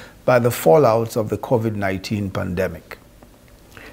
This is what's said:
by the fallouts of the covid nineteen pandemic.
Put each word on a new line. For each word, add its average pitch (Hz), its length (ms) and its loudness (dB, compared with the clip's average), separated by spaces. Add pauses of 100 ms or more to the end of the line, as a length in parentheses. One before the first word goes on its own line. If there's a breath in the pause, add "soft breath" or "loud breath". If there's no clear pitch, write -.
(260 loud breath)
by 127 140 4
the 117 100 2
fallouts 117 680 2
of 107 120 -2
the 104 100 -4
covid 110 360 0
nineteen 98 560 -4
pandemic. 92 680 -6 (960 loud breath)